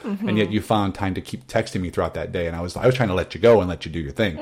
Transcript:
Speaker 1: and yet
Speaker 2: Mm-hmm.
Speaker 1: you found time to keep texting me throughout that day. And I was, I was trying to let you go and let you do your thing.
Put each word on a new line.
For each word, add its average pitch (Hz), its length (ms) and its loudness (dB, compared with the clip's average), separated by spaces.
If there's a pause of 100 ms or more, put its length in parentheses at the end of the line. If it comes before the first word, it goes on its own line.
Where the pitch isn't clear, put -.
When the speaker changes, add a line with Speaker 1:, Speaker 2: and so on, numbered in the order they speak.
Speaker 1:
and 202 340 -2
yet 107 80 4
Speaker 2:
Mm-hmm. 87 60 -4
Speaker 1:
you 107 100 0
found 101 320 0
time 95 200 -4
to 95 60 -6
keep - 280 -12
texting 110 320 -2
me 87 100 -4
throughout 85 240 -2
that 82 160 -6
day. 90 160 -2
And 82 80 -4
I 85 60 -6
was, 90 160 -8
I - 100 -2
was 127 80 6
trying 127 140 0
to 92 80 0
let 87 180 -4
you 82 60 -12
go 113 200 10
and 90 80 2
let 85 160 -6
you 82 60 -8
do 80 80 -6
your 73 140 -6
thing. 95 300 0